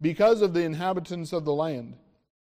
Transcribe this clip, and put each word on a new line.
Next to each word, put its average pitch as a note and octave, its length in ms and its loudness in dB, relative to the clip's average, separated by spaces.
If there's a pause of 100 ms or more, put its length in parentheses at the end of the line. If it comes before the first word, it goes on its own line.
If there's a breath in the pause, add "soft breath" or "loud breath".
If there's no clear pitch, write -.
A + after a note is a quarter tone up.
because G#3 420 4
of F#3+ 100 2
the E3+ 120 2
inhabitants E3+ 680 -4
of E3 120 -4
the D3 100 0
land. C#3+ 400 -4 (600)